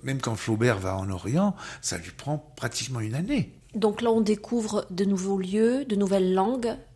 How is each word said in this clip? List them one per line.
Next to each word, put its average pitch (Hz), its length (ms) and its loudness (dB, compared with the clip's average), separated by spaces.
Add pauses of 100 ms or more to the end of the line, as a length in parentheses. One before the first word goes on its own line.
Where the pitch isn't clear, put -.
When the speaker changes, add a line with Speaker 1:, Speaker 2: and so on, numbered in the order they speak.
Speaker 1:
même 135 180 -4
quand 113 160 -2
Flaubert 113 420 2
va 95 160 -2
en 95 140 -4
Orient, 139 440 0 (280)
ça - 160 -4
lui 87 180 -10
prend 151 220 -4 (180)
pratiquement 117 460 -6
une 107 120 -4
année. 190 380 -2 (220)
Speaker 2:
Donc 214 280 0
là, 233 80 2
on 226 120 4
découvre 214 680 0
de 185 140 -2
nouveaux 196 340 2
lieux, 220 460 2
de 214 140 -2
nouvelles 190 360 4
langues 226 400 2 (220)